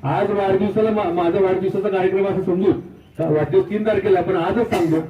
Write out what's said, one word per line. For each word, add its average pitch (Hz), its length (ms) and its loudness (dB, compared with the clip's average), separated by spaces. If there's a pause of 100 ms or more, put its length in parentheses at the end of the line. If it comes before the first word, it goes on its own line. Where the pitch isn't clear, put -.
आज 180 280 0
वाढदिवसाला 202 600 0
मा-, 208 220 -2
माझा 170 280 0
वाढदिवसाचा 190 480 0
कार्यक्रम 190 380 0
असं 190 160 -2
समजू, 185 300 2 (460)
का 160 120 0
वाढदिवस 151 400 2
तीन 208 160 -2
तारखेला, 196 340 2
पण 185 160 -2
आजच 202 340 0
सांगतो 175 400 0